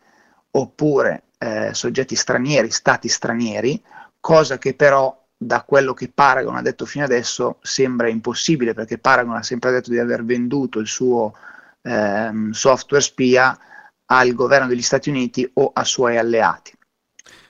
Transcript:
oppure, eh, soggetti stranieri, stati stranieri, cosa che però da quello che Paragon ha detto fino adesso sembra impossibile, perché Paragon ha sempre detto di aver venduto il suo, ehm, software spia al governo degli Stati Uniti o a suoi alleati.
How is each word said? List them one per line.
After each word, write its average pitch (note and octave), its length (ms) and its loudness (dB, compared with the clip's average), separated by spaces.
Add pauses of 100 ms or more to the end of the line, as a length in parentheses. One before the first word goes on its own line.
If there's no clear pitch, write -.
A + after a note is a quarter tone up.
(520)
oppure, C3 720 0 (140)
eh, A2 340 -4
soggetti A#2+ 420 -4
stranieri, B2 560 0
stati - 380 -2
stranieri, A2+ 720 -4 (380)
cosa D#3 360 4
che C3 180 -4
però C#3 460 2 (160)
da A#2+ 260 -4
quello C#3 320 2
che - 200 -10
Paragon C3 400 2
ha B2 80 -6
detto B2 240 -4
fino C#3+ 180 -6
adesso B2 560 -2
sembra B2+ 480 0
impossibile, A#2 640 -2
perché A2 260 -8
Paragon B2 360 2
ha A2+ 80 -6
sempre B2 300 -2
detto B2 180 -2
di A#2+ 80 0
aver A#2+ 260 -2
venduto B2 540 -2
il A2 80 -2
suo, A#2 480 0 (480)
ehm, G#2+ 720 -2
software C3+ 500 2
spia B2+ 560 2 (480)
al B2+ 260 4
governo B2+ 360 2
degli B2 140 -2
Stati C#3 280 -2
Uniti B2+ 440 -2
o C#3 200 0
a C3 80 -2
suoi A#2+ 340 0
alleati. A2+ 560 0 (760)